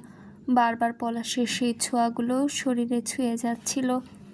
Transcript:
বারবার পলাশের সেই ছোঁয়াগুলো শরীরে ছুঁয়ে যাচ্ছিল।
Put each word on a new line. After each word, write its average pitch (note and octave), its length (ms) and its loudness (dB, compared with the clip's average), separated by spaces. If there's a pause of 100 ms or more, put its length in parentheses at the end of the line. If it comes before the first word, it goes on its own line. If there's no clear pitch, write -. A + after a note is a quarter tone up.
(480)
বারবার A#3 440 4
পলাশের A#3 540 -2
সেই A#3 340 0
ছোঁয়াগুলো A#3+ 680 2
শরীরে A#3+ 540 0
ছুঁয়ে A#3 340 -2
যাচ্ছিল। B3 600 0 (360)